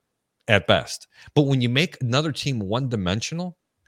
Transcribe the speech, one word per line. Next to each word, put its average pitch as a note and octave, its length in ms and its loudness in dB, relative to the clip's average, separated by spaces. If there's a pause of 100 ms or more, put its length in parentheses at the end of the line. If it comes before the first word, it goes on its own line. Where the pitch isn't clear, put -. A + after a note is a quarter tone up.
(480)
at G2+ 180 4
best. - 400 0 (280)
But D3 80 6
when C3+ 180 2
you A#2+ 80 2
make C3+ 320 0
another C3+ 320 0
team C3 280 -4
one-dimensional, A#2 960 -4 (300)